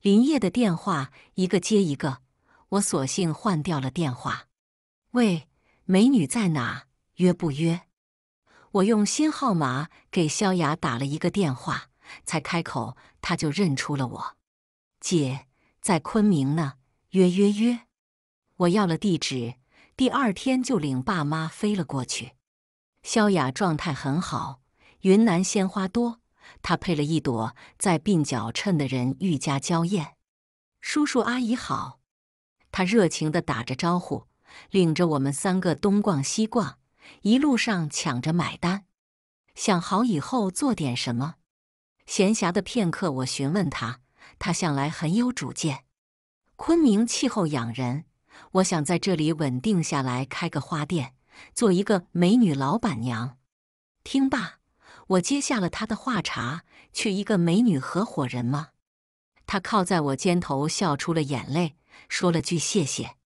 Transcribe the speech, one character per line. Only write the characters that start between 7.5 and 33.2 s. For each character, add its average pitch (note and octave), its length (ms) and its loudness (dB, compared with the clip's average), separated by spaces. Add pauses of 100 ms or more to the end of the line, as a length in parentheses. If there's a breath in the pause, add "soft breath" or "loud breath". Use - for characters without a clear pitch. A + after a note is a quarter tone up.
约？” E3 320 -2 (880 soft breath)
我 F#3+ 140 2
用 G#3+ 200 4
新 D4+ 280 0
号 A#3+ 200 0
码 C#3+ 360 -2 (220 soft breath)
给 E3 180 2
萧 F#3+ 260 0
雅 D#3+ 220 0
打 B2 220 -4
了 C#3 80 -2
一 C#3+ 120 -4
个 F3 100 -2
电 F3 240 0
话， - 360 -6 (360 loud breath)
才 - 140 -4
开 E3+ 240 -4
口， A#2+ 340 -6 (240 soft breath)
她 - 140 -4
就 D#3 160 -2
认 D#3+ 240 0
出 D3 220 -4
了 C3+ 100 -2
我。 G#2+ 300 -10 (640)
“姐， C#3 460 -2 (340)
在 F3 180 0
昆 G#3+ 260 0
明 D3 300 4
呢， D#3 200 -2 (360)
约 F3+ 180 6
约 G3+ 220 4
约。” A#3 300 0 (760)
我 F3 140 2
要 G3+ 160 2
了 E3 100 0
地 F3 220 0
址， B2 380 -4 (400 soft breath)
第 C4 120 2
二 B3 240 0
天 C4 300 0
就 B3 160 0
领 C3+ 240 -2
爸 F3 220 -2
妈 D#3+ 220 -2
飞 G#3 280 -2
了 F#3 100 -2
过 C3 200 -4
去。 - 280 -10 (680)
萧 G#3 280 2
雅 C#3+ 200 2
状 D3+ 260 0
态 D#3+ 160 -4
很 C#3+ 280 -2
好， - 400 -8 (400 soft breath)
云 G3 260 6
南 F#3 180 2
鲜 F#3+ 220 0
花 F#3+ 200 -4
多， A#3 340 -2 (420 loud breath)
她 E3+ 140 0
配 F3 180 -2
了 D3 80 0
一 D3+ 180 0
朵 A2+ 340 -4 (240 loud breath)
在 E3+ 200 2
鬓 E3+ 260 2
角 A2+ 260 -4
衬 F3+ 280 -2
的 C#3 80 0
人 C3 340 -2
愈 F3 180 0
加 C#3 200 -2
娇 E3 260 0
艳。 F3 320 -4 (640)
“叔 - 240 0
叔 C4 160 0
阿 B3+ 180 -2
姨 A#3+ 160 0
好。” - 460 -8 (720)
她 G3 100 -2
热 F#3 260 4
情 D3+ 220 -2